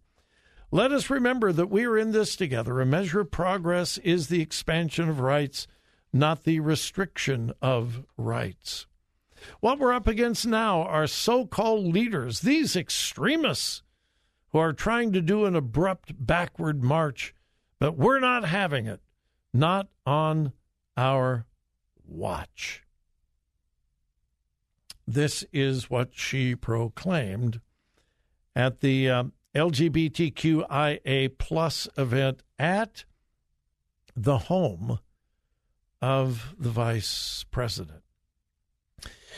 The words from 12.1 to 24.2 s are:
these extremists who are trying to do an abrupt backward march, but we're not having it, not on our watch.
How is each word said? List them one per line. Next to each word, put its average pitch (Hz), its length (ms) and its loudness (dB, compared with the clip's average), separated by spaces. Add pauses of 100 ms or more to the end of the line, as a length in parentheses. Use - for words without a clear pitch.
these 262 340 2
extremists - 1080 -2 (680)
who 156 80 2
are 160 140 2
trying 233 400 0
to 185 80 2
do 208 240 2
an 185 100 0
abrupt 156 580 -2 (120)
backward 156 580 -2
march, 147 500 0 (460)
but 151 180 0
we're 254 220 4
not 247 260 2
having 156 400 -2
it, 107 160 -8 (520)
not 180 340 2 (180)
on 156 480 0 (420)
our 127 500 0 (600)
watch. - 800 -10 (2250)